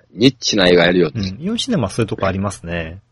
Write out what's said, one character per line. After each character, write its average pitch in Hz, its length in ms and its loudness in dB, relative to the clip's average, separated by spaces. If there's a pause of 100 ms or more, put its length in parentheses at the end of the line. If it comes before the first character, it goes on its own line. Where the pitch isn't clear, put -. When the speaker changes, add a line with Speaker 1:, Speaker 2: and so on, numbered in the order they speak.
(120)
Speaker 1:
ニ 123 200 2
ッ - 60 -8
チ - 180 -4
な 92 120 4
映 90 80 6
画 87 80 6
や 87 80 4
る 92 60 2
よ。 82 160 2
Speaker 2:
う 117 40 -6
ん。 98 220 -6
イ 175 100 -6
オ 226 40 -4
ン 226 40 -4
シ - 120 -6
ネ 214 80 0
マ 104 100 -2
そ - 140 -4
う - 20 -2
い - 20 -4
う - 20 -6
と 110 80 -8
こ 95 100 -2
あ 95 60 0
り 95 60 -4
ま 101 120 -2
す - 140 -14
ね。 85 360 -8 (120)